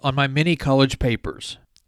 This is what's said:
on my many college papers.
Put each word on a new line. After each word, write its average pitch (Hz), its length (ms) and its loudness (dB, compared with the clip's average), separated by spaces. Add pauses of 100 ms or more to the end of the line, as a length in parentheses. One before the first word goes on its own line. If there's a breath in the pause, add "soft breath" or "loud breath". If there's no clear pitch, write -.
on 135 120 -2
my 139 120 2
many 156 300 0
college 135 420 2
papers. - 580 -4 (300)